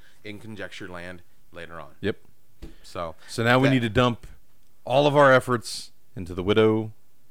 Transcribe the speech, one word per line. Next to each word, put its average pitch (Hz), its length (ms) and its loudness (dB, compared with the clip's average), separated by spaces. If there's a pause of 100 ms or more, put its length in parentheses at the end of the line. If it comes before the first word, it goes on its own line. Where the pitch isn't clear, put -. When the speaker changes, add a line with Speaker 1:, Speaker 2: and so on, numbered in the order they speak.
(240)
Speaker 1:
in 104 160 -12
Conjecture 101 480 -12
Land 90 340 -12 (300)
later 85 280 -12
on. 73 120 -14 (100)
Speaker 2:
Yep. 98 160 -2 (680)
Speaker 1:
So, 85 320 -8 (120)
Speaker 2:
So - 160 -4
now 120 160 6
we 135 80 6
Speaker 1:
that 135 60 4
Speaker 2:
need 127 80 2
to 117 80 0
dump 123 380 2 (580)
all 139 220 4
of 143 80 4
our 143 180 10
efforts 123 580 0 (240)
into 87 180 -8
the 90 100 -4
Widow 110 480 4 (400)